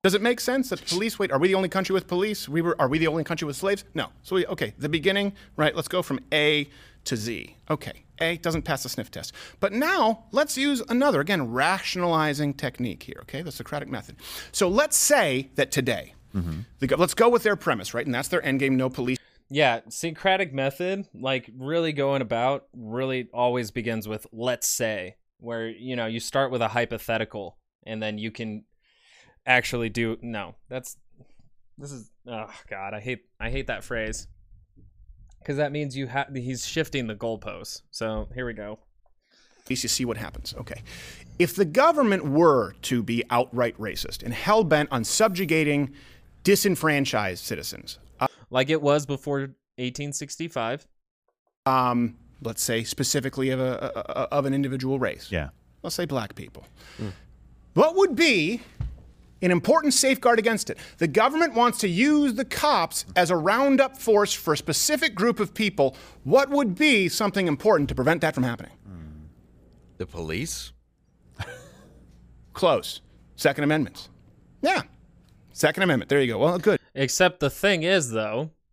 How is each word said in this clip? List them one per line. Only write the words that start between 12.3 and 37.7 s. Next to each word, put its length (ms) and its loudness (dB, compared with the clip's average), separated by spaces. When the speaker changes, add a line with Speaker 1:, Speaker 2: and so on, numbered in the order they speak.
Speaker 1:
technique 500 -6
here, 180 -14
okay, 220 -10
the 100 -10
Socratic 340 -10
method. 300 -10
So 160 2
let's 300 2
say 580 2
that 160 0
today, 440 -2
Speaker 2:
Mm-hmm. 260 -2
Speaker 1:
the 80 0
go-, 100 4
let's 160 4
go 160 6
with 140 4
their 120 2
premise, 380 -2
right, 120 -2
and 80 -4
that's 140 -4
their 160 0
end 160 0
game, 160 2
no 140 2
police. 300 -4
Speaker 3:
Yeah, 380 2
Socratic 680 -2
method, 600 -2
like, 420 -4
really 380 -2
going 280 0
about, 520 0
really 600 -4
always 380 0
begins 360 -4
with 240 -8
"let's 360 -2
say," 480 -2
where, 300 -6
you 260 -8
know, 120 -2
you 120 -4
start 320 0
with 100 -2
a 80 0
hypothetical, 880 -4
and 180 -8
then 140 -6
you 140 -6
can 340 -10
actually 440 2
do, 320 -2
no, 340 -10
that's, 280 -12
this 140 -16
is, 200 -16
oh 220 -10
God, 240 -10
I 60 -10
hate, 260 -8
I 100 -6
hate 180 -4
that 160 -6
phrase. 440 -6
'Cause 120 -4
that 140 0
means 260 -6
you 100 -4
ha-, 260 -4
he's 320 -6
shifting 420 -4
the 80 -6
goalposts. 640 -8